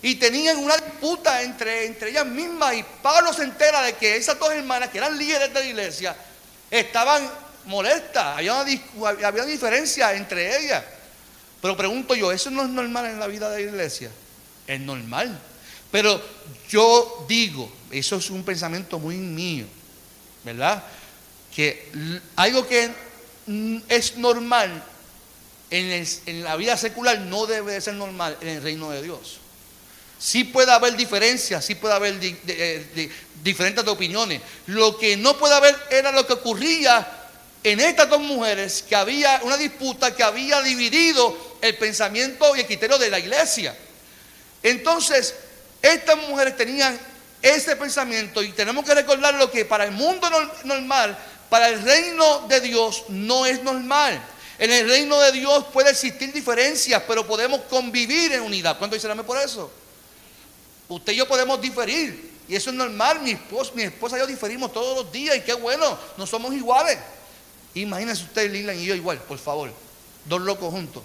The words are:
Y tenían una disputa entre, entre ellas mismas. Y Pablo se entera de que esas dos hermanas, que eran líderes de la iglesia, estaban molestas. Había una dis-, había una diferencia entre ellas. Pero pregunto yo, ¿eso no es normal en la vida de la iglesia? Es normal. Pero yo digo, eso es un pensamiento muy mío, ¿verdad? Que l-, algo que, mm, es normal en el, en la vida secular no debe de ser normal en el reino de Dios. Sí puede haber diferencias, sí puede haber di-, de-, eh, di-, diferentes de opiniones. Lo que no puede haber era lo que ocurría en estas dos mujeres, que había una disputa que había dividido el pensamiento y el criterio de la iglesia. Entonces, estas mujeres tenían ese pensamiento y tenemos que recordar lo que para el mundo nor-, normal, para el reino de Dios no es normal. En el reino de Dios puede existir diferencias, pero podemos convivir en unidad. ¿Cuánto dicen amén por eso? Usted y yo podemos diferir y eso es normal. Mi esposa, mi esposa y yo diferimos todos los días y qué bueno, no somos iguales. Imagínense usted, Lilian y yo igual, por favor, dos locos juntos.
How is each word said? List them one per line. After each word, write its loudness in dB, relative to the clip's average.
Y 0
tenían 2
una 2
disputa -2
entre, -4
entre -8
ellas 0
mismas. -2
Y -6
Pablo 4
se -2
entera 2
de 0
que 2
esas -2
dos 2
hermanas, -2
que -8
eran -2
líderes -2
de 0
la -2
iglesia, -6
estaban 2
molestas. 0
Había -2
una 0
dis-, -2
había 0
una -6
diferencia 0
entre -2
ellas. -2
Pero -2
pregunto -2
yo, 0
¿eso -4
no -2
es -2
normal -4
en -8
la -4
vida -6
de -6
la -6
iglesia? -6
Es -6
normal. -8
Pero 2
yo 4
digo, 0
eso -4
es -4
un -8
pensamiento -6
muy -6
mío, -6
¿verdad? -2
Que -2
l-, -8
algo 2
que, 2
mm, -4
es 0
normal 0
en -2
el, -6
en -12
la -4
vida 0
secular -2
no -4
debe -4
de -8
ser -8
normal -6
en -10
el -8
reino -8
de -8
Dios. -14
Sí 0
puede 4
haber 6
diferencias, 0
sí -4
puede 0
haber 0
di-, -6
de-, -4
eh, -12
di-, -6
diferentes 0
de 0
opiniones. -4
Lo 2
que 2
no 4
puede 6
haber 8
era 4
lo 4
que 0
ocurría 2
en 2
estas 4
dos 4
mujeres, -2
que 2
había 2
una 0
disputa -2
que 2
había 0
dividido 2
el 0
pensamiento 2
y 0
el 0
criterio 0
de 2
la 0
iglesia. -2
Entonces, 2
estas 6
mujeres 0
tenían 0
ese 4
pensamiento -4
y -4
tenemos -2
que 6
recordar 4
lo 4
que -2
para 2
el -4
mundo 0
nor-, 0
normal, 0
para 8
el -2
reino 4
de 4
Dios 0
no 0
es 0
normal. 0
En 2
el 4
reino 4
de 8
Dios 2
puede 6
existir -4
diferencias, 0
pero 0
podemos 0
convivir 0
en 0
unidad. -2
¿Cuánto -4
dicen -6
amén -6
por -4
eso? -4
Usted -4
y 0
yo 2
podemos 2
diferir -4
y -4
eso -4
es -6
normal. 0
Mi -4
esposa, -6
mi -4
esposa -6
y -4
yo 2
diferimos -8
todos -4
los -14
días -2
y -2
qué -4
bueno, 0
no -8
somos -6
iguales. 2
Imagínense -6
usted, -2
Lilian -6
y -8
yo -2
igual, -4
por -12
favor, -6
dos -2
locos -4
juntos. -10